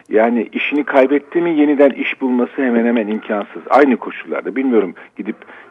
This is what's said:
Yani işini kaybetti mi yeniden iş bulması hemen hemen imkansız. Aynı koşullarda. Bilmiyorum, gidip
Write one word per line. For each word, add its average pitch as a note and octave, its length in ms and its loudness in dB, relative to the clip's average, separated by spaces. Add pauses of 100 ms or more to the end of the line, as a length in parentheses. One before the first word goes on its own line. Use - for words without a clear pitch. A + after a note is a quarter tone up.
Yani A#2 440 2
işini C#3+ 300 -2
kaybetti C#3+ 580 0
mi E3+ 180 0
yeniden D3 300 4
iş - 320 -6
bulması B2+ 400 -2
hemen A#2 240 0
hemen A#2 220 0
imkansız. G#2 600 -6
Aynı C3 280 4
koşullarda. E2+ 580 -10
Bilmiyorum, A2+ 400 0 (220)
gidip - 180 -10 (360)